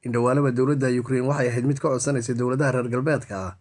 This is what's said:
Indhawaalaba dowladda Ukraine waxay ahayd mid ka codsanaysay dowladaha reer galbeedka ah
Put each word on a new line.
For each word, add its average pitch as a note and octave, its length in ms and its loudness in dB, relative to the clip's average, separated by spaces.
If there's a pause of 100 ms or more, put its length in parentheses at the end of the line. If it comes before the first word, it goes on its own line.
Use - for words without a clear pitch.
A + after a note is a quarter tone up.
Indhawaalaba B2 480 2
dowladda C3 360 2 (120)
Ukraine B2+ 260 -2
waxay C#3 220 0
ahayd A#2+ 180 -2
mid C#3+ 140 0
ka D#3 80 0
codsanaysay C3 500 0
dowladaha B2+ 340 0
reer B2 160 -2
galbeedka B2+ 460 -2 (120)
ah F#2 140 -12